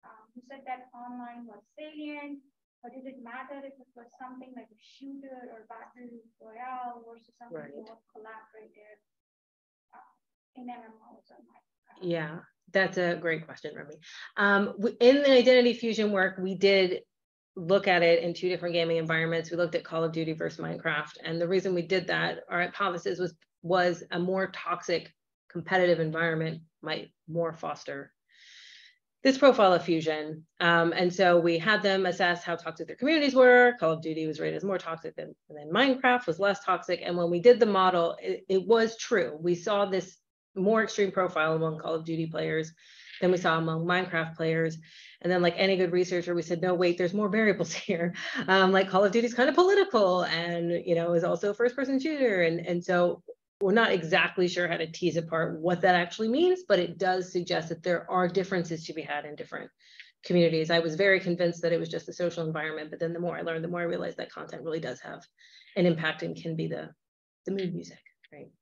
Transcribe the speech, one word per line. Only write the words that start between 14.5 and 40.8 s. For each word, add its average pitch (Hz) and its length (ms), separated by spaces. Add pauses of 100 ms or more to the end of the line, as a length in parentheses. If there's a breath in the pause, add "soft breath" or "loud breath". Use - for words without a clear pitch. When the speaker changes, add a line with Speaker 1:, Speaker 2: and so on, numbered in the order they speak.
Speaker 2:
w-, 208 220
in 269 220
the 277 100
identity 247 420
fusion 214 380
work, 185 260
we 190 160
did 190 480 (540)
look 190 320
at 175 140
it 170 200
in 170 100
two 180 160
different 175 260
gaming 165 220
environments. 165 540
We 170 60
looked 170 180
at 160 100
Call 165 200
of 160 80
Duty 160 220
versus 160 300
Minecraft. 160 500 (100)
And 165 160
the 170 80
reason 185 260
we 175 80
did 170 240
that, 170 420
our 175 140
hypothesis 180 560
was, 180 160 (280)
was 175 500
a 170 80
more 185 320
toxic - 600 (380)
competitive 175 480
environment 160 640 (180)
might - 320 (160)
more 160 240
foster 147 600 (1120 loud breath)
this 262 120
profile 226 380
of 160 100
fusion. 156 640 (140)
Um, 170 360
and 180 160
so 175 280
we 165 180
had 185 240
them 190 240
assess 175 380
how 175 100
toxic 165 320
their 156 100
communities 285 380
were. 247 460
Call 160 120
of 160 80
Duty 160 280
was 151 100
rated 156 180
as 165 80
more 190 140
toxic 165 380
than, 156 180 (160)
than 151 220
Minecraft, 247 540
was 160 120
less 196 260
toxic. 175 400
And 175 120
when 175 140
we 175 100
did 240 180
the 226 80
model, 185 560
it, 185 260
it 190 180
was 226 300
true. 165 420
We 170 180
saw 202 300
this 185 300 (380)
more 214 280